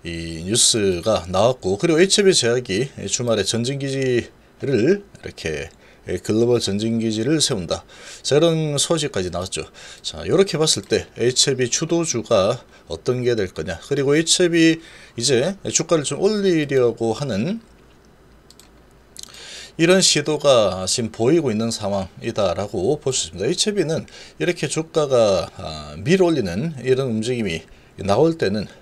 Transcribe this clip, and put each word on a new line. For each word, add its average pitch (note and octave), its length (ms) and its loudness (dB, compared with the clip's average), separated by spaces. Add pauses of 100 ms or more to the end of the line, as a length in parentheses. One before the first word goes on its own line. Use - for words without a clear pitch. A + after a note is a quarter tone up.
이 E2 440 -8
뉴스가 G2 800 0
나왔고, G2 500 0
그리고 E3 220 2
에이치엘비 F#3+ 340 4
제약이 A#2+ 540 0 (200)
주말에 A2+ 360 0
전진기지를 C3 880 -2 (920)
이렇게, C#2+ 480 -8 (380)
예, F2 100 -4
글로벌 A#2 400 2
전진기지를 A2 840 0
세운다. F2+ 440 -4 (380)
자, - 140 0
이런 D#3+ 420 2
소식까지 C#3 520 -2
나왔죠. F2 320 -6 (400)
자, D#2 240 -10
요렇게 D#3+ 320 2
봤을 D3+ 240 0
때 G2+ 240 -2 (100)
에이치엘비 B2+ 540 0
주도주가 E3 920 0 (220)
어떤 B2 360 -4
게 A#2+ 120 2
될 G2+ 140 -2
거냐, E2+ 400 -8
그리고 C#3+ 260 0
에이치엘비 E3 680 2 (340)
이제 C3 400 0 (160)
주가를 D#3+ 320 0
좀 C#3+ 160 -6
올리려고 D3 920 2
하는 C#3+ 480 -4 (2250)
이런 F3 240 4
시도가 C3 840 2
지금 A2+ 240 -4
보이고 C#3+ 400 2
있는 A2+ 200 -2
상황이다라고 G2+ 1300 -2
볼 C3 140 -4
수 - 140 -4
있습니다. F2 200 -4
에이치엘비는 E3+ 580 -2 (340)
이렇게 E3 280 -2
주가가, B2+ 880 2
아, D2+ 400 -12
밀어올리는 C#3+ 800 2 (100)
이런 C3 240 2
움직임이 A2 540 -2 (340)
나올 B2+ 400 2
때는 G#2 300 -2 (160)